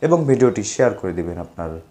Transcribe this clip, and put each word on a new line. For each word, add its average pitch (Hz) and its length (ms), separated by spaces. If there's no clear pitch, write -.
এবং 160 240
ভিডিওটি 123 380
শেয়ার 120 300
করে 92 200
দিবেন 85 240
আপনার 82 420